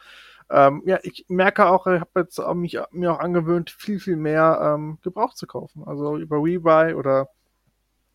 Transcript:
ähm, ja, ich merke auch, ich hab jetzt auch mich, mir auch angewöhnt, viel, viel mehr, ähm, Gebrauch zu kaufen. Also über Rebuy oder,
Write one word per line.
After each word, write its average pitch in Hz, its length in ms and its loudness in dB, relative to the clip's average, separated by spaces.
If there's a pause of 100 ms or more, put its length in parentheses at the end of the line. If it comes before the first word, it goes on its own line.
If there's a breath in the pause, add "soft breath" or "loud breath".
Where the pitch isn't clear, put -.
(520 loud breath)
ähm, 139 340 4
ja, 185 160 0
ich - 260 -16
merke 185 380 2
auch, 180 220 2
ich 180 140 2
hab - 140 -14
jetzt 175 240 -2
auch - 140 -4
mich, 175 240 -6 (140)
mir 175 220 -2
auch 147 60 -4
angewöhnt, 170 520 -2
viel, 202 280 -8
viel 180 160 -4
mehr, 156 460 2
ähm, 151 400 -4
Gebrauch 208 320 -4
zu - 140 -16
kaufen. - 400 -14
Also 147 300 -6
über 156 200 -6
Rebuy 165 560 2
oder, 135 360 -2 (840)